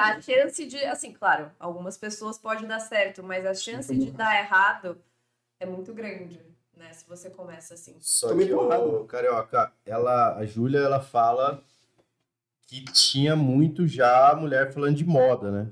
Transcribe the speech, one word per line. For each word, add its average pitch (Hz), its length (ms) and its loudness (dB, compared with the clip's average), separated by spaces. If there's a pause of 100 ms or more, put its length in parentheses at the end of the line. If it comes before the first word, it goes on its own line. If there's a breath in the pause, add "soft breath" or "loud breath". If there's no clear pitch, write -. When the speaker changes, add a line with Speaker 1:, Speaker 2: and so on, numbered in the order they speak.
(160)
Speaker 1:
a - 60 -12
chance 285 460 0
de, 240 180 -12
assim, - 260 -8
claro, 160 480 -2
algumas 175 380 -10
pessoas 214 400 -10
pode 220 300 -8
dar 220 120 -8
certo, 196 440 -4
mas 185 240 -8
a 190 80 -2
chance 240 360 -10
Speaker 2:
Não 262 60 -2
foi - 0 -
Speaker 1:
de 262 80 0
Speaker 2:
meu - 80 -12
Speaker 1:
dar 226 120 -4
Speaker 2:
caso. 214 140 2
Speaker 1:
errado 190 580 0 (640)
é 185 60 -10
muito 185 280 -12
grande, 180 460 -14 (360)
né? 165 180 -20
Se - 140 -20
você 175 240 -18
começa 175 440 -18
assim. - 240 -20
Speaker 3:
Só - 300 -2
Speaker 2:
Tomei 185 180 4
Speaker 3:
que, - 60 0
ô, 127 60 2
Speaker 2:
porrada. 120 460 2
Speaker 3:
Carioca, 120 680 0 (140)
ela, 120 520 2
a 107 80 -4
Júlia, 117 340 0
ela 139 200 2
fala 127 640 0 (1040)
que 131 180 -16
tinha 143 500 2
muito 156 520 2
já 131 480 6
mulher 135 360 -2
falando 143 240 0
de 151 100 -4
moda, 127 460 4
né? 104 200 -4